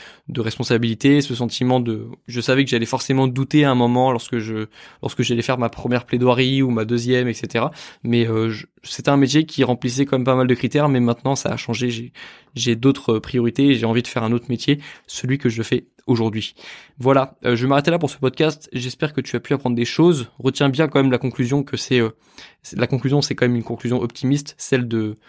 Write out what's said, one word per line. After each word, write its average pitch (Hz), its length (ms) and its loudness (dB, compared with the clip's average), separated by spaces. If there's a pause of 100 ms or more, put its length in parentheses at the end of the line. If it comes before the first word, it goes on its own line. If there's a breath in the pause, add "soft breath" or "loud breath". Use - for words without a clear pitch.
(300 loud breath)
de 117 120 -4
responsabilité, 117 800 2
ce 139 140 -4
sentiment 123 440 0
de, 113 280 -6 (200)
je 120 140 -6
savais 131 220 2
que 123 80 -6
j'allais 113 160 0
forcément 135 400 0
douter 135 360 2
à 139 60 4
un 131 60 4
moment 123 360 4
lorsque 117 280 -4
je, 110 260 -6 (380 loud breath)
lorsque - 180 -4
j'allais 117 220 0
faire 127 160 -2
ma 117 100 0
première 120 360 -4
plaidoirie 127 580 2
ou 127 80 2
ma 110 140 -2
deuxième, 123 420 0
et 117 80 -2
cetera. 120 360 -2 (300 loud breath)
Mais, 117 260 2
euh, 113 220 0
je, 107 160 -8 (160)
c'était - 280 -6
un 143 80 4
métier 139 280 4
qui 135 180 0
remplissait 123 420 0
quand 139 120 0
même 123 80 0
pas 131 100 4
mal 127 120 2
de 123 80 2
critères, 143 340 0
mais 131 100 2
maintenant 120 360 0
ça - 140 -4
a 113 80 -4
changé, 120 340 -4
j'ai, 117 220 -10 (420 loud breath)
j'ai 117 200 0
d'autres 120 440 2
priorités 120 480 0
et 135 80 6
j'ai 113 100 0
envie 113 160 2
de 120 60 -4
faire 117 160 -4
un 113 80 0
autre 120 180 -2
métier, 139 320 0 (260 loud breath)
celui 127 300 -4
que 131 120 0
je 113 140 -4
fais - 240 -4 (180)
aujourd'hui. 113 480 0 (440 loud breath)
Voilà, 135 480 2
euh, 123 100 2
je 113 60 0
vais 131 80 0
m'arrêter 143 220 2
là 170 60 2
pour 151 120 -2
ce - 80 -12
podcast. 151 560 -2
J'espère 127 400 -6
que 135 80 -4
tu - 160 -4
as - 20 -4
pu - 140 -4
apprendre 123 220 -2
des 117 100 0
choses. 160 520 2
Retiens 135 300 2
bien 139 220 2
quand 139 120 2
même 135 100 4
la 123 60 2
conclusion 131 460 0
que 123 140 -8
c'est, 127 220 2
euh, 113 100 2 (520 loud breath)
c'est, - 160 -14
la 120 100 0
conclusion, 135 340 0
c'est 135 140 -2
quand 123 100 0
même 123 100 2
une 113 80 -2
conclusion 117 380 -4
optimiste, 135 560 -4
celle 123 320 -2
de, 107 260 -4 (140 soft breath)